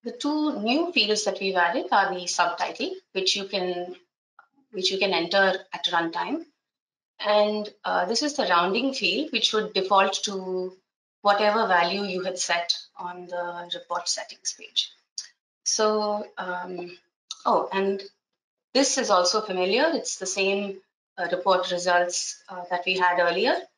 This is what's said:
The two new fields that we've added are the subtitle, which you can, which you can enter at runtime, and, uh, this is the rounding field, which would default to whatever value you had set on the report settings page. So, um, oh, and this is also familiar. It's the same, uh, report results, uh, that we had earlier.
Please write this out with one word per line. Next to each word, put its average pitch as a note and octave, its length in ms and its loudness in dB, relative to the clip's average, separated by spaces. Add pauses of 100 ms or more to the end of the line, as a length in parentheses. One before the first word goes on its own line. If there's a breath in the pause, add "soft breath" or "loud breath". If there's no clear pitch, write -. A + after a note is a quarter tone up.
The A#3 80 -6
two D4 480 -2
new D4 320 0
fields G#3 320 2
that F#3+ 160 -2
we've F#3+ 160 -2
added F3 340 2
are G3 240 4
the F3+ 120 -6
subtitle, F3+ 640 -2 (220)
which F#3+ 220 0
you G3 100 -4
can, F3+ 520 -4 (760)
which F#3 180 -2
you F#3+ 80 -4
can F#3+ 160 0
enter F#3 400 2 (180)
at - 140 -8
runtime, F3 580 -2 (800)
and, G#3 460 2 (160)
uh, F#3 220 0
this A#3 160 0
is D4 120 -2
the G#3 120 0
rounding F#3+ 480 2
field, A#3 360 -2
which A3 220 0
would G#3+ 220 0
default G3 400 4 (100)
to F#3 480 -4 (500)
whatever G#3 440 4
value F#3 380 2
you F#3 180 -4
had F#3 160 -6
set F3 360 -2 (220)
on F3+ 300 -12
the F3 480 -8
report F3 340 -8
settings - 500 -8
page. - 320 -6 (760 loud breath)
So, G#3+ 640 0 (120)
um, F3+ 580 -8 (480)
oh, G#3 280 2
and G3 300 0 (680)
this C4+ 240 4
is A#3+ 140 -2
also G#3 320 4
familiar. F#3+ 460 2
It's - 280 -2
the F#3 100 -8
same, G3 540 -2 (380)
uh, F3 120 -4
report F3+ 400 2
results, F3 800 0
uh, F3+ 220 -10
that F3+ 160 -2
we F#3 100 0
had F3+ 240 4
earlier. F#3+ 360 2 (220)